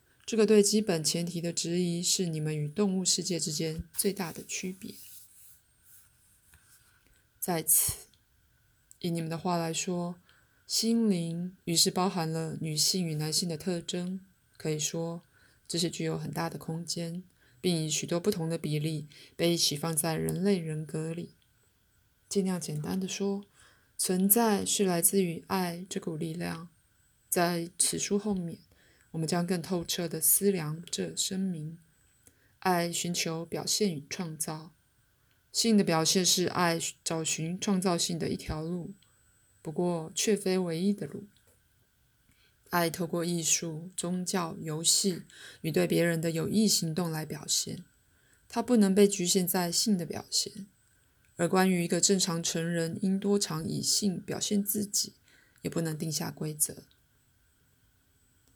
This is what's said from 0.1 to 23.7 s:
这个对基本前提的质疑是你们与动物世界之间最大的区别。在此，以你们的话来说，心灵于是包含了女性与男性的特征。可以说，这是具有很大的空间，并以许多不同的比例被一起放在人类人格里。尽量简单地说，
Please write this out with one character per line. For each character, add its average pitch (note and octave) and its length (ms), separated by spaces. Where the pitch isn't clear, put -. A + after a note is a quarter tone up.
这 A3+ 140
个 G#3+ 80
对 G#3 160
基 G#3 180
本 E3+ 240
前 E3+ 220
提 F3 120
的 E3 140
质 E3+ 280
疑 F3 220
是 F#3 220
你 D#3+ 160
们 D#3 160
与 D3+ 100
动 F#3+ 300
物 F#3 80
世 - 180
界 E3 160
之 D#3 140
间 D#3+ 400
最 - 180
大 F3+ 220
的 - 100
区 - 300
别。 - 220
在 E3 240
此， - 300
以 F3+ 100
你 E3+ 100
们 D#3+ 80
的 E3 80
话 F3 220
来 E3 120
说， F3 440
心 A3+ 440
灵 E3+ 440
于 E3+ 120
是 F#3 140
包 F#3 180
含 E3+ 220
了 D#3+ 280
女 D#3+ 160
性 F3 320
与 D#3+ 100
男 D#3 140
性 D#3 160
的 D#3+ 120
特 E3+ 240
征。 F3+ 360
可 D#3 140
以 D3+ 80
说， E3 440
这 F3 100
是 E3 120
具 E3 140
有 D#3+ 120
很 D3+ 160
大 E3 160
的 E3+ 80
空 E3 300
间， E3+ 360
并 E3+ 240
以 D#3 60
许 D3+ 160
多 E3+ 120
不 F3 120
同 E3+ 180
的 E3 80
比 D3+ 220
例 D#3 300
被 E3+ 160
一 E3+ 60
起 D3 180
放 E3 180
在 D#3+ 220
人 D#3+ 260
类 G3 160
人 D#3 280
格 D#3 260
里。 E3+ 220
尽 G3+ 120
量 F#3 160
简 D3+ 220
单 F3 180
地 F#3 80
说， G3 380